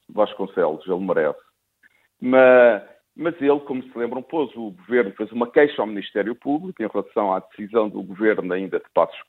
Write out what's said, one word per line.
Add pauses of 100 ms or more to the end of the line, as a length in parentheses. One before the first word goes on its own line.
(100)
Vasconcelos,
ele
merece. (800)
Mas, (340)
mas
ele,
como
se
lembram,
pôs
o
governo,
fez
uma
queixa
ao
Ministério
Público
em
relação
à
decisão
do
governo
ainda
de
Passos